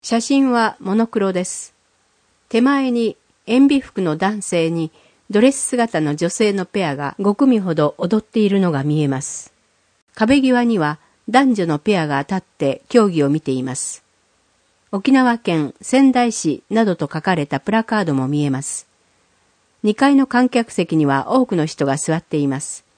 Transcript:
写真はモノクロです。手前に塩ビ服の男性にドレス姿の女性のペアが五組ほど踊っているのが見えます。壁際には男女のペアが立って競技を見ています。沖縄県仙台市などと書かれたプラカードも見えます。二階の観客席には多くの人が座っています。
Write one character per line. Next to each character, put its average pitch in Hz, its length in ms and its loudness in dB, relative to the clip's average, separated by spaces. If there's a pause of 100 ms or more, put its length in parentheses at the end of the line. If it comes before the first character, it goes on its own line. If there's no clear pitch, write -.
写 233 200 -2
真 277 280 2
は 233 300 0
モ 190 140 -4
ノ 226 120 2
ク 226 140 -4
ロ 190 120 0
で 180 120 -2
す。 - 300 -12 (720)
手 220 140 0
前 269 280 2
に 233 260 -2 (300)
塩 262 220 4
ビ 277 120 2
服 - 200 -10
の 160 160 0
男 202 260 -2
性 165 280 0
に 165 200 -4 (400)
ド 208 100 2
レ 262 120 6
ス - 60 -8
姿 226 420 -2
の 151 160 -2
女 170 140 -2
性 214 220 0
の 190 120 -4
ペ 190 220 -4
ア 143 100 -4
が 143 240 -8
五 202 140 0
組 254 260 2
ほ 180 140 -4
ど 151 240 0
踊 208 240 0
っ - 20 -20
て - 160 -2
い 208 80 2
る 196 120 2
の 175 120 2
が 139 100 -2
見 151 200 0
え 143 60 0
ま 135 120 -2
す。 - 320 -14 (640)
壁 262 260 2
際 247 240 2
に 226 140 0
は 151 200 -2 (300)
男 254 260 4
女 185 120 -2
の 151 120 -2
ペ 202 200 0
ア 160 80 0
が 143 160 -2
立 190 120 -6
っ 185 60 -2
て - 480 -4
競 220 200 4
技 160 160 0
を 139 40 2
見 151 120 0
て 135 120 -6
い 127 100 -4
ま 127 140 -8
す。 - 260 -12 (880)
沖 202 220 0
縄 247 260 2
県 156 420 -2
仙 262 320 4
台 240 200 2
市 - 380 -4
な 220 140 2
ど 185 120 0
と 147 160 -6
書 160 80 -6
か 190 140 0
れ 147 120 -2
た 139 140 -4
プ 202 120 -4
ラ 220 120 0
カ 214 160 -2
ー 190 40 -2
ド 151 100 -2
も 131 120 0
見 147 160 -2
え 143 80 0
ま 131 120 -4
す。 - 240 -12 (1000)
二 214 100 2
階 277 220 4
の 269 100 4
観 247 220 0
客 233 220 -2
席 170 260 -2
に 156 80 2
は 139 260 0
多 254 140 2
く 202 120 -4
の 160 100 0
人 - 180 -4
が 139 140 -2
座 160 180 -2
っ 175 80 -6
て 156 140 -6
い 143 100 0
ま 135 100 -4
す。 - 280 -14 (120)